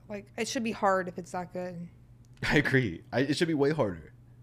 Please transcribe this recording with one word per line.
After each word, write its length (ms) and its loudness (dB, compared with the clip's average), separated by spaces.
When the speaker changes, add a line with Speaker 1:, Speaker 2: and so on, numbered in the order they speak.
Speaker 1:
like, 180 -10
it 100 -2
should 160 -4
be 100 -2
hard 360 2
if 100 -10
it's 140 -12
that 220 -6
good. 340 -8
Speaker 2:
<laughs> 340 -8
I 100 6
agree. 520 2
I, 100 0
it 180 2
should 100 2
be 60 0
way 180 4
harder. 400 -2